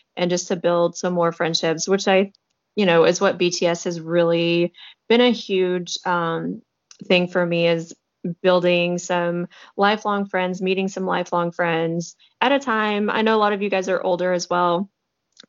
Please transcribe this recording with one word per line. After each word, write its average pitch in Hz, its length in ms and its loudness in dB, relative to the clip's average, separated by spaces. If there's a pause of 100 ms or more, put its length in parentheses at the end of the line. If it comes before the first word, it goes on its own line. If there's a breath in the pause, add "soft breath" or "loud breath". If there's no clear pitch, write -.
(160 soft breath)
and 175 140 0
just 175 180 -2
to 190 80 -2
build 170 400 0
some 180 180 -4
more 170 180 2
friendships, 165 560 -2
which 196 200 0
I, 196 240 4 (420)
you 208 120 2
know, 170 180 6
is 175 160 2
what 185 180 2
B 180 120 2
T 175 160 -2
S 170 180 -2
has 170 160 -6
really 170 720 2 (360 loud breath)
been 233 120 6
a 247 100 6
huge, 185 760 -2
um, 170 580 -2 (420)
thing 180 240 2
for 180 180 0
me, 170 220 0
is 165 260 -2 (480)
building 175 560 2
some 175 500 -4 (280 loud breath)
lifelong 202 500 0
friends, 185 340 -4
meeting 190 280 -2
some 190 180 -6
lifelong 175 460 -2
friends 165 640 -2 (240 soft breath)
at 254 120 2
a 269 60 2
time. 214 520 -2
I 220 120 -2
know 220 140 2
a - 20 2
lot 208 160 2
of 196 80 -4
you 202 80 -2
guys 190 180 -2
are 185 140 0
older 180 300 0
as 175 180 -4
well, 180 400 0 (580)